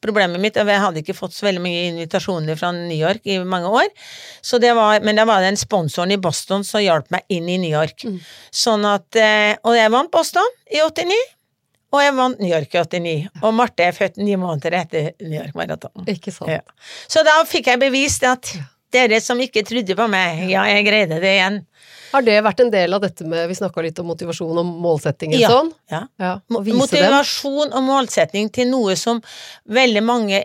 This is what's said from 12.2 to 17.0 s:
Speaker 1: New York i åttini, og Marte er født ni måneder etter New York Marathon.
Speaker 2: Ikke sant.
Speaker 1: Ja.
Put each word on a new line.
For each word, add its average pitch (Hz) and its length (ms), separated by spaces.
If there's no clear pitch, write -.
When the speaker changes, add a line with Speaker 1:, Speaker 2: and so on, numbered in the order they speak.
Speaker 1:
New 180 140
York 160 240
i - 20
åttini, 170 380
og 220 160
Marte 226 300
er 175 80
født 196 260
ni 202 160
måneder 170 400
etter 165 400
New 160 160
York 156 240
Marathon. 175 480
Speaker 2:
Ikke 196 240
sant. 160 240
Speaker 1:
Ja. - 80